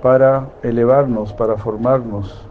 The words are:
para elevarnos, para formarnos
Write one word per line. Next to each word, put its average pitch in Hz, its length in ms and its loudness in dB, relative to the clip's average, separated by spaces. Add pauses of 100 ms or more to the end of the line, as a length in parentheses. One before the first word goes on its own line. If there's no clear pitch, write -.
para 135 440 4 (160)
elevarnos, 120 680 0
para 110 240 -2
formarnos 110 960 -4